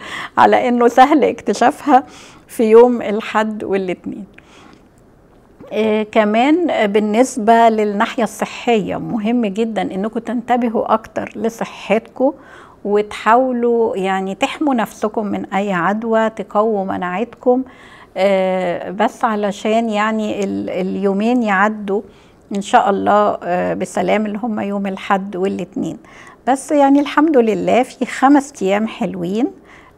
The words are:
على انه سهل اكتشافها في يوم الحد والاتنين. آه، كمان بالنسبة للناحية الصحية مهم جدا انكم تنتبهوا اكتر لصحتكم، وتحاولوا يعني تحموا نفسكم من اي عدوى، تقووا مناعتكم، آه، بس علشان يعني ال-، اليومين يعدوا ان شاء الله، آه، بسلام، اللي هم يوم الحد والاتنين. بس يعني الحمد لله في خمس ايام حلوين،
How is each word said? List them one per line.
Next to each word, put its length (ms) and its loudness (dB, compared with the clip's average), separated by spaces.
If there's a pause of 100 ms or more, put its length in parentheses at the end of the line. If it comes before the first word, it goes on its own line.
(380)
على 320 4
انه 180 2
سهل 360 6
اكتشافها 800 2 (440)
في 160 -2
يوم 380 6
الحد 640 -4
والاتنين. 640 -6 (1500)
آه، 300 0
كمان 840 2
بالنسبة 800 2
للناحية 540 -2
الصحية 760 -2
مهم 480 -2
جدا 360 -4
انكم 380 -6
تنتبهوا 720 -2
اكتر 420 -4
لصحتكم، 960 -4 (520)
وتحاولوا 1120 0
يعني 380 -4
تحموا 400 -2
نفسكم 500 -4
من 280 -6
اي 200 -2
عدوى، 560 0
تقووا 560 -2
مناعتكم، 800 -2 (540)
آه، 760 0
بس 340 -2
علشان 640 -2
يعني 540 -2
ال-، 260 -4
اليومين 720 -2
يعدوا 580 0 (540)
ان 60 -2
شاء 280 4
الله، 540 2
آه، 300 -2
بسلام، 520 -2
اللي 180 -6
هم 160 -4
يوم 280 -4
الحد 480 -4
والاتنين. 640 -6 (500)
بس 240 -2
يعني 280 6
الحمد 380 2
لله 460 2
في 220 -6
خمس 580 2
ايام 240 0
حلوين، 600 -4 (500)